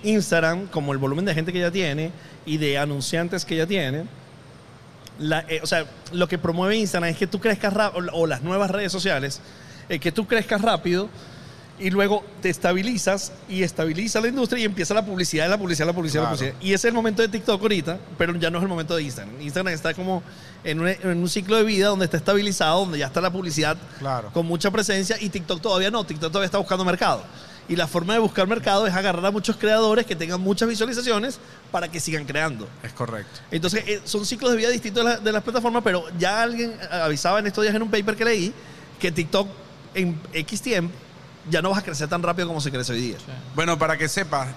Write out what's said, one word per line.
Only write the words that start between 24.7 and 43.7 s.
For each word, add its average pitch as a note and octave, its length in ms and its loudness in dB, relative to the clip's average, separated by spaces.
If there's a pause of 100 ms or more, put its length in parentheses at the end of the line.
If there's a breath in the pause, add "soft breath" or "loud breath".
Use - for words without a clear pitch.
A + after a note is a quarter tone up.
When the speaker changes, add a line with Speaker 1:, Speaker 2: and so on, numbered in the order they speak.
Speaker 1:
presencia G3 500 0
y G#3 100 -2
TikTok F3 300 -4
todavía F#3+ 300 2
no. A3 140 -2
TikTok D#3+ 260 -4
todavía F#3+ 160 0
está G3 120 0
buscando F#3 260 0
mercado. F3 380 2 (460 loud breath)
Y E3+ 80 0
la E3 120 0
forma F3 260 0
de A#3 60 6
buscar G3 260 2
mercado G#3 400 2
es F3+ 80 2
agarrar F#3 320 2
a G3+ 60 4
muchos G#3+ 240 0
creadores A3 500 4
que G3 100 -2
tengan E3+ 240 -4
muchas G3+ 280 2
visualizaciones A#3 720 -2 (320 loud breath)
para E3+ 180 -2
que E3+ 100 -8
sigan D#3 240 -4
creando. C#3 440 -2 (160)
Speaker 2:
Es A#2+ 80 -10
correcto. A2+ 480 -8 (100)
Speaker 1:
Entonces, F3+ 380 0
eh, G#3 160 -2
son G#3 200 -2
ciclos B3 280 0
de A3+ 40 4
vida A3+ 140 2
distintos A#3 340 0
de A#3+ 60 6
la, A#3 80 2
de G#3+ 140 0
las G#3+ 100 0
plataformas, A#3 420 0
pero F3+ 200 2 (120)
ya G3 260 2
alguien A#3 300 0 (180)
avisaba E3+ 500 2
en G#3 80 -2
estos G#3+ 160 0
días G#3 100 4
en A3 80 2
un A3 80 -2
paper G#3+ 260 2
que A3 80 0
leí A3 300 2 (460 loud breath)
que F3+ 120 0
TikTok F3+ 360 0 (460)
en F3 240 0 (140)
X D#3+ 300 -4
tiempo F3+ 320 0 (560)
ya D#3+ 120 4
no F#3 80 2
vas G3 100 4
a - 40 -10
crecer D3 240 -4
tan F3 160 0
rápido F3 240 2
como D#3+ 120 -2
se C#3+ 120 -2
crece B2+ 200 -2
hoy A#2 80 0
día. A2+ 180 -4
Speaker 3:
Sí. - 60 -16 (300)
Speaker 2:
Bueno, D#3+ 240 2